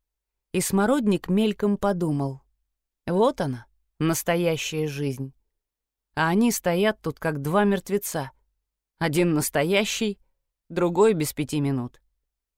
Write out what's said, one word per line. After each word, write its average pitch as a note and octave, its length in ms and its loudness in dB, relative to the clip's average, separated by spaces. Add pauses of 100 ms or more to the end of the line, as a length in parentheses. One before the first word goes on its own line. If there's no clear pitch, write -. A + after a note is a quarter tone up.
(520)
И F#3 100 0
Смородник G#3 680 2
мельком G#3 480 0
подумал: D3+ 640 -2 (680)
«Вот G#3+ 340 2
она, B2+ 240 -6 (340)
настоящая D#3+ 880 0
жизнь. C#3 460 -6 (840)
А D#3+ 140 0
они A3 220 4
стоят G3 500 0
тут, - 180 -8
как D#3 220 -4
два E3 220 2
мертвеца. F#3+ 680 -2 (680)
Один E3+ 340 2
настоящий, G3 880 0 (500)
другой F3 440 2
без D#3 200 -2
пяти D3+ 260 -4
минут». C3+ 420 -4 (560)